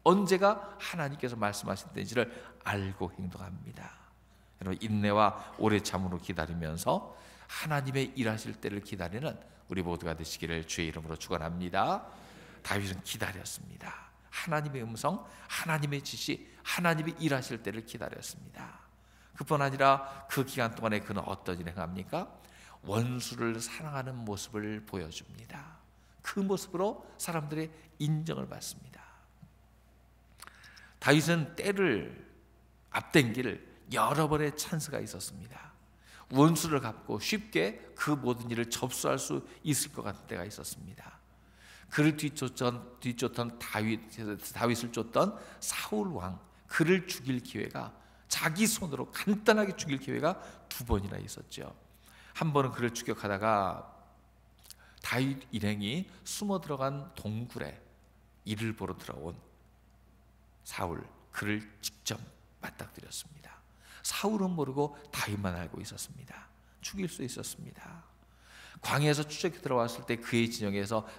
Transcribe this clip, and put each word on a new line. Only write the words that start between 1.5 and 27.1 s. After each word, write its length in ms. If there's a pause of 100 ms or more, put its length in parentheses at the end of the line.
때인지를 720
알고 480
행동합니다. 760 (720)
여러분, 220
인내와 760
오래 220
참음으로 380
기다리면서 960 (300)
하나님의 680
일하실 440
때를 200
기다리는 580 (300)
우리 140
모두가 340
되시기를 500
주의 220
이름으로 260
축원합니다. 920 (580)
다윗은 380
기다렸습니다. 1080 (200)
하나님의 520
음성, 420 (240)
하나님의 540
지시, 480 (140)
하나님의 560
일하실 420
때를 240
기다렸습니다. 920 (560)
그뿐 260
아니라 640
그 160
기간 300
동안에 260
그는 240
어떤 360
일을 120
행합니까? 680 (460)
원수를 720
사랑하는 540
모습을 720
보여줍니다. 920 (420)
그 200
모습으로 800